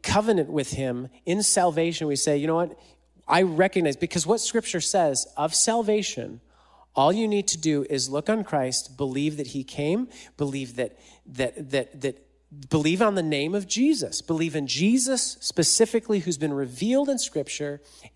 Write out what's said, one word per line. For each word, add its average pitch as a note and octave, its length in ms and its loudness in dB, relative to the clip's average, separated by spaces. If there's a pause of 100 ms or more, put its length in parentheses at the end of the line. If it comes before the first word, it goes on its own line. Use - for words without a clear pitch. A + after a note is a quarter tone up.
covenant G#3 480 2
with C#3+ 220 -2
him B2+ 360 -4 (180)
in F#3+ 160 0
salvation. E3 640 2
We C#3+ 100 0
say, D3 200 2
"You C#3+ 100 0
know D#3+ 80 0
what? E3+ 240 -2 (480)
I E3+ 160 4
recognize," E3+ 540 2
because - 300 -4
what A3 140 2
Scripture A3 400 -2
says D#3 460 2 (100)
of D#3 180 -2
salvation, G#3+ 880 0 (540)
all C#3+ 180 6
you A3 140 0
need G3+ 220 0
to E3+ 100 -2
do D3+ 320 0
is C3+ 180 -2
look C#3+ 220 -2
on G#3+ 140 0
Christ, C3 520 -2
believe C#3+ 420 -2
that C3+ 100 -8
he C3+ 160 -8
came, F3+ 440 -2 (280)
believe C3+ 400 -6
that, B2 200 -4 (300)
that, C3 440 -6
that, C3+ 320 -4
that, C#3 180 -4 (500)
believe D#3+ 320 2
on G#3 140 4
the F3+ 60 2
name D3+ 300 0
of G3 140 -2
Jesus, B3+ 560 0
believe E3 320 -2
in C#3+ 140 -2
Jesus A#3+ 720 2
specifically A3 800 2
who's D#3+ 180 -4
been D3 160 -2
revealed F#3 540 0
in C4+ 100 0
Scripture, C#3+ 640 -6 (340)